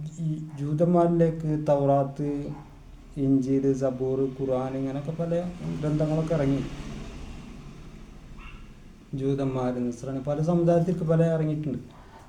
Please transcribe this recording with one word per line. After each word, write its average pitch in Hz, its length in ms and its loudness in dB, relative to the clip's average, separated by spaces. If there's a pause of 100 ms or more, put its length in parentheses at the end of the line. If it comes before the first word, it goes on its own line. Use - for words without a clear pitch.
(260)
ഈ 156 40 0 (300)
ജൂതന്മാരിലേക്ക് 165 880 4 (180)
തൗറാത്ത്, 139 600 2 (960)
ഇഞ്ചീൽ, 135 420 4 (160)
സബൂർ, 131 380 0 (180)
ഖുർആൻ, 131 420 0
ഇങ്ങനെയൊക്കെ 139 400 -4
പല 170 140 -2 (460)
ഗ്രന്ഥങ്ങളൊക്കെ 156 580 0
ഇറങ്ങി. 139 240 2 (2500)
ജൂതന്മാർ, 131 540 0 (100)
നസറാണി, 131 460 -4
പല 147 80 0 (100)
സമുദായത്തിലേക്ക് 170 640 4
പല 165 100 6 (140)
ഇറങ്ങിയിട്ടുണ്ട്. 151 440 -2 (500)